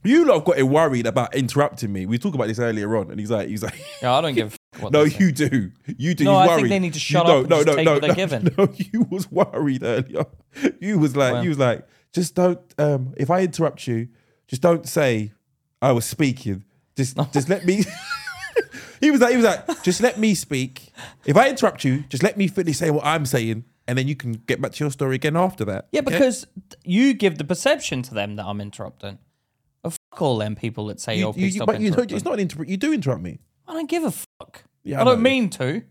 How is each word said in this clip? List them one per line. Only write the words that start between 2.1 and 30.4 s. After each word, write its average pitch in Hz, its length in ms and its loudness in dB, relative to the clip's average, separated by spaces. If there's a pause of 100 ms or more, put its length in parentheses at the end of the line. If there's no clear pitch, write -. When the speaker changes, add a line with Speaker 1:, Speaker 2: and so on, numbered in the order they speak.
Speaker 1:
talked 170 180 -4
about 117 120 0
this 110 120 -4
earlier 110 380 -2
on, 92 140 -4
and - 80 -8
he's 104 120 -6
like, 104 160 0
he's 98 160 -6
like, - 120 -8 (260)
Speaker 2:
Yeah, 123 140 2
I 151 60 4
don't 156 140 -2
give 110 180 -2
a - 20 -18 (200)
f-, - 80 -14
what 107 100 -4
Speaker 1:
<laughs> - 0 -
No, 151 120 6
Speaker 2:
they 151 60 2
say. - 140 -10
Speaker 1:
you 165 60 4
do. 131 400 0 (260)
You 156 160 -2
do. 151 120 0
Speaker 2:
No, - 60 6
Speaker 1:
He's 190 80 8
Speaker 2:
I 185 80 8
think 170 140 4
Speaker 1:
worried. 123 100 2
Speaker 2:
they 196 80 2
need 175 140 -2
to 151 40 -8
Speaker 1:
You 139 40 -8
Speaker 2:
shut 170 240 2
Speaker 1:
don't. 170 100 8
Speaker 2:
up 131 60 4
and 139 80 -4
Speaker 1:
No, 165 140 6
Speaker 2:
just 160 40 4
Speaker 1:
no, 147 80 4
Speaker 2:
take 160 100 0
Speaker 1:
no, 160 80 6
Speaker 2:
what 143 80 2
they're 196 80 0
Speaker 1:
no, 160 60 4
Speaker 2:
given. 170 380 0
Speaker 1:
<laughs> - 40 -4
no, 196 180 4
you 214 340 -4
was 185 220 -6
worried 139 520 0
earlier. 120 420 -2 (540)
You 190 200 -2
was 143 160 2
like, 127 180 2
Speaker 2:
When? 120 100 -2
Speaker 1:
you 180 60 0
was 143 100 -2
like, 123 280 0 (260)
"Just 175 220 -4
don't, 180 240 2 (180)
um, 139 400 0
if 139 140 -2
I 185 100 2
interrupt 160 460 -2
you, 117 220 -4 (380)
just 131 140 -6
don't 170 260 2
say 117 440 0 (500)
I 117 120 4
was 117 120 0
speaking. 104 600 -4 (300)
Just, 131 300 -4
Speaker 2:
<laughs> - 80 -16
Speaker 1:
just 143 160 0
let 190 160 0
me." 190 240 2
<laughs> 640 40 -14 (1080)
He 302 100 6
was 277 80 4
like, 247 120 6
he 254 40 4
was 233 100 6
like, 202 380 -2
"Just - 180 0
let 233 160 2
me 214 160 2
speak. 131 560 -6 (360)
If 143 100 2
I 262 140 6
interrupt 247 340 -2
you, 139 240 0
just 135 160 -2
let 208 140 0
me 196 100 2
finish 165 300 -2
saying 160 160 0
what 143 120 -2
I'm 156 200 0
saying, 113 400 -2 (200)
and 123 120 -2
then 131 100 0
you 143 80 -2
can 120 180 -8
get 120 280 -4
back 120 120 -6
to 151 120 -6
your 143 60 -2
story 131 240 -2
again 147 200 -2
after 180 300 0
that." 98 260 -8
Speaker 2:
Yeah, 311 100 0
Speaker 1:
Okay? 269 100 -4
Speaker 2:
because 254 360 2 (220)
th-, - 160 -20
you 233 280 4
give 190 240 0
the 151 60 -6
perception 180 600 -2
to 117 100 -12
them 104 240 -6
that 104 80 -10
I'm 101 160 -6
interrupting. 101 560 -14 (960)
Fuck - 80 -8
all 131 160 2
them 107 180 -4